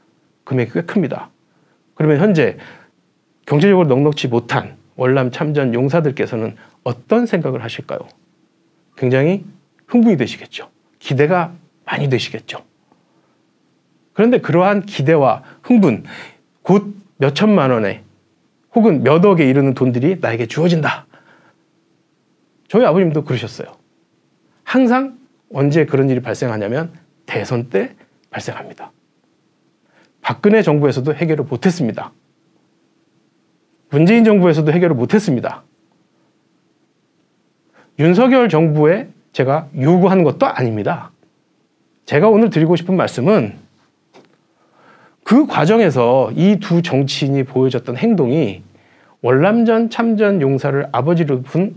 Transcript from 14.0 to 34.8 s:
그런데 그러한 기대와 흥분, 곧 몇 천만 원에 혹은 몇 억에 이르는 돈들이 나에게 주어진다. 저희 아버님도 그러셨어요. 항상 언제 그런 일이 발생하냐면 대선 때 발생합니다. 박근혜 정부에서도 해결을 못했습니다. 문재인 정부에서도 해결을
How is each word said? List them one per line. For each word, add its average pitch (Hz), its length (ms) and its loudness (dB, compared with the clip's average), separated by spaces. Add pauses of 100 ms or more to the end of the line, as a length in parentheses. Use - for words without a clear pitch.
그런데 233 260 2
그러한 180 480 0
기대와 139 560 0 (180)
흥분, 175 420 2 (600)
곧 202 400 0 (140)
몇 139 180 0
천만 175 360 2
원에 107 320 -2 (720)
혹은 208 280 4
몇 156 200 4
억에 180 240 4
이르는 135 280 2
돈들이 131 440 0
나에게 113 280 -4
주어진다. 160 580 -2 (1600)
저희 233 180 2
아버님도 160 380 2
그러셨어요. - 440 -8 (960)
항상 262 540 0 (360)
언제 143 320 2
그런 135 240 0
일이 127 120 0
발생하냐면 120 680 -6 (340)
대선 120 440 -6
때 226 240 -10 (380)
발생합니다. - 600 -16 (1300)
박근혜 220 400 2
정부에서도 147 500 0
해결을 156 320 -4
못했습니다. - 640 -4 (1800)
문재인 185 340 4
정부에서도 175 480 4
해결을 170 240 2